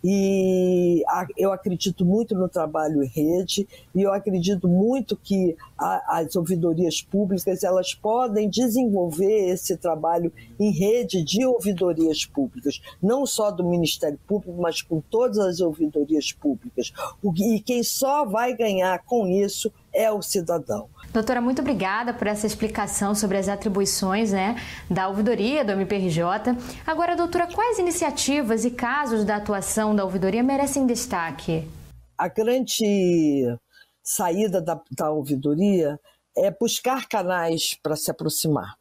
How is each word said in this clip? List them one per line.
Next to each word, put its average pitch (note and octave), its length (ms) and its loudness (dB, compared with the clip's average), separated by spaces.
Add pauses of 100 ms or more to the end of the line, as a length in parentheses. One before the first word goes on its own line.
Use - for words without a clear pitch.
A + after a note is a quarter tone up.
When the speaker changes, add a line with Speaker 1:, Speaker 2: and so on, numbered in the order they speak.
Speaker 1:
E F#3 1040 2
a, F3+ 180 -2 (120)
eu F#3+ 160 2
acredito F#3 520 -2
muito G#3+ 300 2
no F3+ 140 0
trabalho D#3 520 0
em C3+ 60 0
rede E3+ 640 -2 (260)
e F#3+ 80 2
eu G3 100 2
acredito F#3+ 540 0
muito G#3+ 500 2
que F#3 400 0 (220)
a, E3+ 400 -2
as D#3+ 160 -4
ouvidorias E3+ 680 0
públicas, F#3+ 640 -2
elas F#3 320 0
podem G#3+ 560 0
desenvolver G3+ 1000 2
esse F3+ 260 -2
trabalho E3 560 0 (260)
em G#3 140 2
rede G3 500 2
de F#3 240 0
ouvidorias F3 760 2
públicas, C3+ 560 -4 (200)
não B3 240 2
só G#3 280 0
do F3 100 -4
Ministério E3+ 640 0
Público, F3+ 340 -4
mas E3+ 220 -2
com D#3+ 180 -2
todas A3 380 0
as F3+ 220 0
ouvidorias D3+ 720 0
públicas. - 600 -4 (300)
O, G3 100 0
e G#3 280 0
quem A#3+ 240 -2
só C#4 400 0
vai A3+ 320 -2
ganhar F#3 480 0
com A3+ 240 0
isso G3+ 440 0 (220)
é A3 160 4
o G#3 120 -2
cidadão. D#3+ 680 -2 (240)
Speaker 2:
Doutora, A#3+ 300 0
muito C4 180 0
obrigada A3+ 540 -2
por G#3+ 120 -4
essa G#3 200 -2
explicação G#3 680 -2
sobre G3+ 220 0
as F#3 100 0
atribuições, G3+ 880 0
né, G3 240 0 (320)
da F#3 180 0
ouvidoria G#3+ 560 0
do G#3 100 0
M F#3+ 120 0
P G3+ 120 -2
R F#3+ 120 0
J. F#3+ 480 0 (300)
Agora, E4+ 280 0
doutora, F4 320 0
quais G4+ 320 0
iniciativas C#4+ 840 0
e B3 60 2
casos A#3+ 520 -2
da G#3 140 0
atuação G#3+ 580 0
da G3+ 80 4
ouvidoria F#3+ 400 0
merecem C#4 440 2
destaque? E3 840 -2 (480)
Speaker 1:
A F3+ 120 0
grande F3+ 1300 2 (480)
saída F#3 600 0
da, F3 180 -4 (160)
da D#3 140 0
ouvidoria D3+ 880 0 (340)
é G3 160 2
buscar B3 560 -2
canais F3 760 -2
para D3+ 120 -2
se D3+ 160 -4
aproximar D3 720 -4